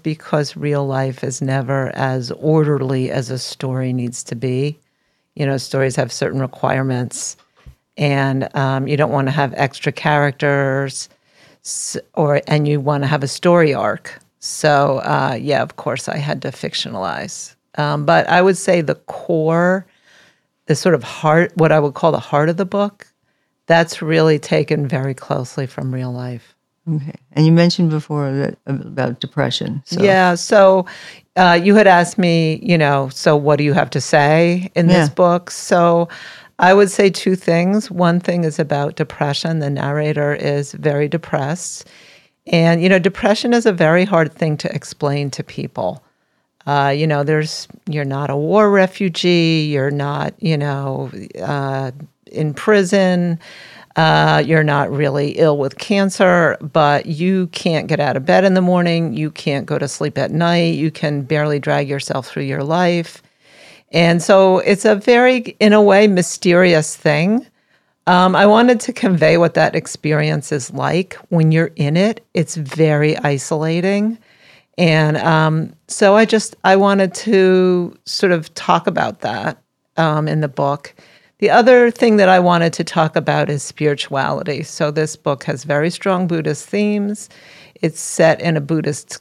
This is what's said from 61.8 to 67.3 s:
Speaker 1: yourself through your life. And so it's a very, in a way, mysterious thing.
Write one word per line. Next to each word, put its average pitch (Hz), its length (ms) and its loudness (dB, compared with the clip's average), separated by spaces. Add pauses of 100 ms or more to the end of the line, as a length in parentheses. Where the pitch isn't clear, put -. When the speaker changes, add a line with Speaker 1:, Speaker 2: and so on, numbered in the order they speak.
Speaker 1:
yourself 139 400 -6
through 143 160 -8
your 139 180 -6
life. 170 600 -2 (680)
And 170 320 4
so 190 360 6
it's 190 260 0
a 214 100 4
very, 247 440 4 (200)
in 208 140 6
a 214 100 6
way, 202 240 6
mysterious 175 880 2
thing. 175 500 0 (640)